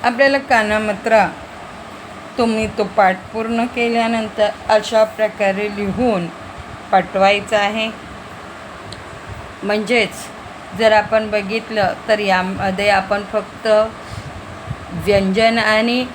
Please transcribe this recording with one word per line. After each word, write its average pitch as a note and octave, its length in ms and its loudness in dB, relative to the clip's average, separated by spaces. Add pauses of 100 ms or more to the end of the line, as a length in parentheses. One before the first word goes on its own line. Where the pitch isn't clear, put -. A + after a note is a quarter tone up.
आपल्याला C4+ 340 4
काना, G#3+ 420 2
मात्रा G#3+ 480 4 (1080)
तुम्ही A3 300 2
तो G#3 160 -2
पाठ F#3+ 360 4 (140)
पूर्ण A3+ 320 -2
केल्यानंतर A3+ 840 0 (200)
अशा G#3+ 340 4
प्रकारे G#3 720 0
लिहून G3+ 520 0 (640)
पाठवायचा G3 680 4
आहे. A3 300 0 (1700)
म्हणजेच G#3 460 2 (680)
जर A3 140 6
आपण G#3+ 400 4
बघितलं G#3 600 0 (140)
तर G#3+ 120 4
यामध्ये F#3+ 680 0
आपण G3+ 340 2 (100)
फक्त - 340 -4 (1200)
व्यंजन G3 680 2
आणि A#3 580 2